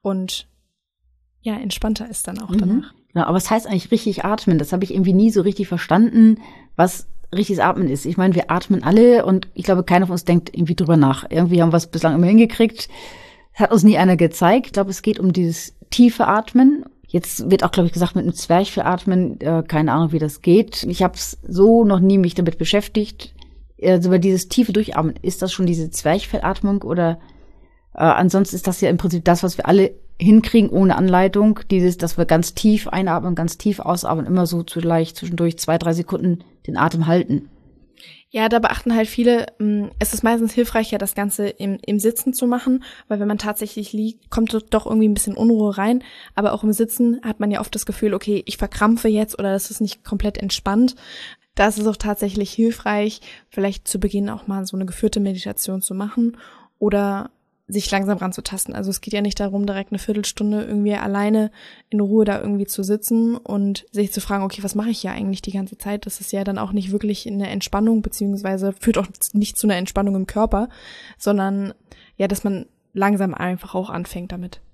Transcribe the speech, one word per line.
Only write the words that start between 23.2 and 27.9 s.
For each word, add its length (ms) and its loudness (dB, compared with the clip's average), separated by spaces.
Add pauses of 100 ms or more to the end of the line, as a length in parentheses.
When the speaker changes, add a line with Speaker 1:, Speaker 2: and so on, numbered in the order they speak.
Speaker 2:
Also, 260 4
über 100 4
dieses 280 0
tiefe 260 0
Durchatmen, 480 -2
ist 200 -6
das 100 -4
schon 160 -2
diese 240 -2
Zwerchfellatmung 920 -2
oder, 360 0 (760)